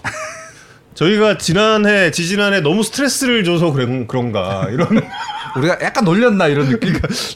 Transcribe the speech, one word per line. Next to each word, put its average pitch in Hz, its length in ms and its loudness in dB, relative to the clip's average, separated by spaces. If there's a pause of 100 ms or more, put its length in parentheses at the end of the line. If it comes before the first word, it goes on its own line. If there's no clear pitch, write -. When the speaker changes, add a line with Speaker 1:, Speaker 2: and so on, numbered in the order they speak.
Speaker 1:
<laughs> - 920 -14
저희가 208 420 2
지난해, 208 720 2
지지난해 196 500 0
너무 175 220 2
스트레스를 247 600 0
줘서 170 280 2
그런, 127 360 -2
그런가 98 640 -2
이런 151 180 0
<laughs> - 680 -4
Speaker 2:
우리가 160 240 0
약간 220 240 -2
놀렸나 190 420 4
이런 143 220 2
느낌? 185 240 0
Speaker 1:
그러니까 - 140 -2 (280)